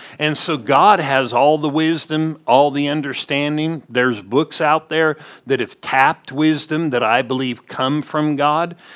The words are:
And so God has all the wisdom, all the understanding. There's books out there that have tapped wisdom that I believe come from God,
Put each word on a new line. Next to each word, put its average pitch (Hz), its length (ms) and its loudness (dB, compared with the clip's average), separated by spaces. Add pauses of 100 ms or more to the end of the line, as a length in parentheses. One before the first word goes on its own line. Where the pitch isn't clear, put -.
(180)
And 151 180 -2
so 160 200 -4
God 143 420 4
has 135 340 0
all 143 260 4
the 151 100 -2
wisdom, 156 800 -2
all 139 240 4
the 143 160 -2
understanding. 147 1000 -4
There's 120 340 0
books 135 380 -2
out 156 280 2
there 156 280 0 (300)
that 127 140 0
have - 220 -8
tapped 143 500 0
wisdom 156 580 0
that 123 120 0
I 120 200 2
believe 127 460 -6
come 151 320 -2
from 151 340 -4
God, 151 400 0 (220)